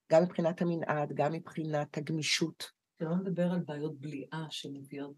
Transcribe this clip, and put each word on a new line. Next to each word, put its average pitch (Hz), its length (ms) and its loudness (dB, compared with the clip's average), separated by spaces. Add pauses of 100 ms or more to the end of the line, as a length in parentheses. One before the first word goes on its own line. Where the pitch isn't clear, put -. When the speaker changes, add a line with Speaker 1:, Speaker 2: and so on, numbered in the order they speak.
(120)
Speaker 1:
גם 160 120 10
מבחינת 175 380 2
המנעד, 151 520 0
גם 147 200 2
מבחינת 156 640 -2
הגמישות. 156 840 -2 (180)
Speaker 2:
אתה 170 120 -4
לא 170 60 2
מדבר 180 360 2
על 180 80 0
בעיות 147 400 -4
בליעה 156 500 -8
שמביאות 139 680 -10